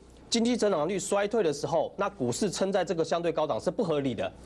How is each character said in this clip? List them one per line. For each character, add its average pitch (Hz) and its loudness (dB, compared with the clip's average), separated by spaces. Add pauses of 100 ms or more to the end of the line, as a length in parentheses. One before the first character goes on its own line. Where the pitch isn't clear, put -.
(300)
经 226 2
济 240 2
增 208 2
长 160 2
率 190 -2
衰 202 0
退 220 0
的 160 2
时 143 -4
候， 139 0
那 202 -2
股 120 -2
市 185 0
撑 196 0
在 190 2
这 175 -2
个 165 0
相 170 0
对 170 0
高 156 0
档 113 -2
是 185 0
不 220 0
合 151 2
理 131 0
的， 95 -4 (140)